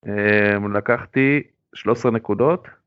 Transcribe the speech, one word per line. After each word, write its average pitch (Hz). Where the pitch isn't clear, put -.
אמ, 104
לקחתי 120
שלוש 117
עשרה 123
נקודות 113